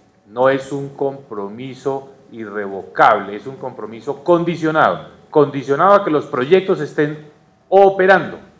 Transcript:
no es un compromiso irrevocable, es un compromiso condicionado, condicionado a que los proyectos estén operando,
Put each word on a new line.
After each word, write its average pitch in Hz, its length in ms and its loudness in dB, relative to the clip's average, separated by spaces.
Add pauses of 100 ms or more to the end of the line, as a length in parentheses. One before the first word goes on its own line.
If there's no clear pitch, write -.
(280)
no 120 220 0
es 135 220 -2
un 139 180 -8
compromiso 135 1200 -8 (200)
irrevocable, 104 1040 0
es 104 120 -12
un 135 80 -14
compromiso 123 680 -12
condicionado, 156 840 0 (220)
condicionado 139 640 2
a 196 100 2
que 170 60 -2
los 147 140 0
proyectos 165 540 0
estén 151 480 -4 (400)
operando, 190 720 4 (220)